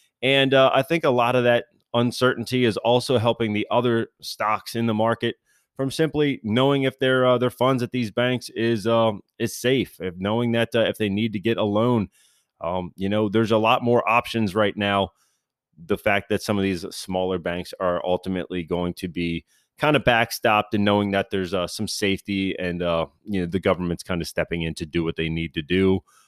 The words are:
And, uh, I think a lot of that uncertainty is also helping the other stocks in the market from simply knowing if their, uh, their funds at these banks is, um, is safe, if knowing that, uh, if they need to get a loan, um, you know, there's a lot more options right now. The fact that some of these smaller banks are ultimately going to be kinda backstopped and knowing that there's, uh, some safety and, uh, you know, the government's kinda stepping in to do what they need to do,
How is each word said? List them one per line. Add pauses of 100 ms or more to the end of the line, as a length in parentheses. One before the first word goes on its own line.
(220)
And,
uh,
I
think
a
lot
of
that (280)
uncertainty
is
also
helping
the
other (140)
stocks
in
the
market (400)
from
simply
knowing
if
their,
uh,
their
funds
at
these
banks
is,
um, (180)
is
safe,
if
knowing
that,
uh,
if
they
need
to
get
a
loan, (540)
um,
you
know,
there's
a
lot
more
options
right
now. (680)
The
fact
that
some
of
these (100)
smaller
banks
are
ultimately
going
to
be (340)
kinda
backstopped
and
knowing
that
there's,
uh,
some
safety
and,
uh, (180)
you
know,
the
government's
kinda
stepping
in
to
do
what
they
need
to
do, (280)